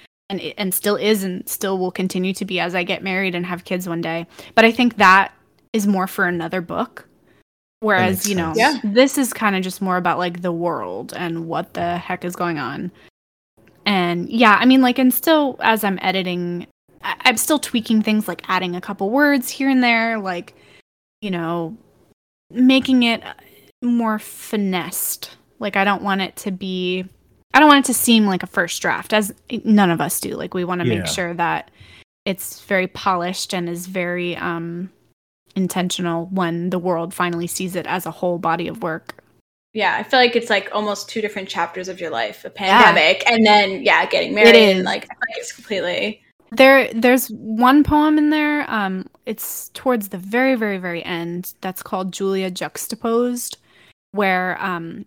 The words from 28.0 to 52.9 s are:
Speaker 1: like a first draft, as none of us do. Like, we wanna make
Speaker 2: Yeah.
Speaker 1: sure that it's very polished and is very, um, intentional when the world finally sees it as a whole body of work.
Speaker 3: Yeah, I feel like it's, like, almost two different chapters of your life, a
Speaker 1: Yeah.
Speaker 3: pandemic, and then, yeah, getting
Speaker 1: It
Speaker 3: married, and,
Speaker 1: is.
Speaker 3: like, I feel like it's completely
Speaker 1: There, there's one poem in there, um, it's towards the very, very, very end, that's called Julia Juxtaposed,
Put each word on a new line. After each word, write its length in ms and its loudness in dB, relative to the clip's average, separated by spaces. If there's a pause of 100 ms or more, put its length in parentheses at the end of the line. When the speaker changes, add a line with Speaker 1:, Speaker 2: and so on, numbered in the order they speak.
Speaker 1:
like 180 0
a 40 -10
first 340 -4
draft, 320 -2
as 200 0 (320)
none 260 6
of 100 0
us 180 -4
do. 160 -6
Like, 180 -8
we 100 -4
wanna 220 -4
make 140 0
Speaker 2:
Yeah. 60 -6
Speaker 1:
sure 280 -4
that 360 -4 (560)
it's 360 -8
very 260 -2
polished 640 -4
and 160 -4
is 180 -8
very, 500 -4
um, 520 -8 (680)
intentional 760 -2
when 400 -2
the 80 -2
world 340 -2
finally 340 -2
sees 280 -6
it 100 -6
as 220 -4
a 40 -8
whole 280 -4
body 280 -2
of 140 -10
work. 420 -10 (500)
Speaker 3:
Yeah, 240 0
I 60 -6
feel 160 2
like 160 4
it's, 140 -2
like, 240 0
almost 360 -4
two 120 -6
different 260 -6
chapters 400 -6
of 140 -12
your 80 -8
life, 340 -6
a 160 -14
Speaker 1:
Yeah. 220 6 (100)
Speaker 3:
pandemic, 400 4
and 140 4
then, 380 4
yeah, 240 4
getting 240 0
Speaker 1:
It 40 -4
Speaker 3:
married, 200 8
and, 240 6
Speaker 1:
is. 60 -2
Speaker 3:
like, 180 -4
I 100 -16
feel 40 -20 (120)
like 80 -12
it's 160 -12
completely 680 -6 (320)
Speaker 1:
There, 420 8
there's 360 4
one 540 4
poem 360 4
in 100 4
there, 400 0
um, 380 -4 (180)
it's 480 -10
towards 360 -2
the 100 -10
very, 340 0
very, 240 -2
very 260 -8
end, 580 -8
that's 200 -8
called 320 -6
Julia 380 -2
Juxtaposed, 1080 -4 (540)